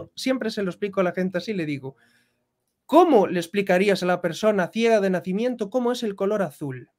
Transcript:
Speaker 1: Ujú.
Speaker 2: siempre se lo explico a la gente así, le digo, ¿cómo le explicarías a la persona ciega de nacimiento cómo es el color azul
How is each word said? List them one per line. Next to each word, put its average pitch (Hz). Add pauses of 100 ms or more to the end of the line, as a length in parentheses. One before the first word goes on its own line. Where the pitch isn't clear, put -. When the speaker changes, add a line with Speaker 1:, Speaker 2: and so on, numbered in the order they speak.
Speaker 1:
Ujú. -
Speaker 2:
siempre 254
se 214
lo 185
explico 196
a -
la 175
gente 185
así, 214
le 175
digo, 135 (920)
¿cómo 285
le 175
explicarías 196
a 180
la 180
persona 180
ciega 226
de 196
nacimiento 202
cómo 240
es 240
el 202
color 202
azul 139